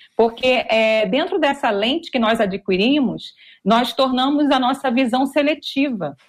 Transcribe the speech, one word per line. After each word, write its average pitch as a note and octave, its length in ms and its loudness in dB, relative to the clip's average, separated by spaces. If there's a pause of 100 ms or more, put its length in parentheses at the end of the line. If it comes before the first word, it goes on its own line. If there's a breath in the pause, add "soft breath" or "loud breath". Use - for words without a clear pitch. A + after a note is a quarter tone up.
(160 loud breath)
porque, A#3 520 2
é, A3 380 2
dentro D4+ 320 -2
dessa C#4 320 0
lente A3+ 400 -2
que C4 80 -2
nós A3+ 220 2
adquirimos, G3 920 0 (320 loud breath)
nós A#3 280 2
tornamos C4+ 580 0
a C#4 80 2
nossa C4 320 -2
visão B3+ 340 0
seletiva. C#4 920 -2 (120)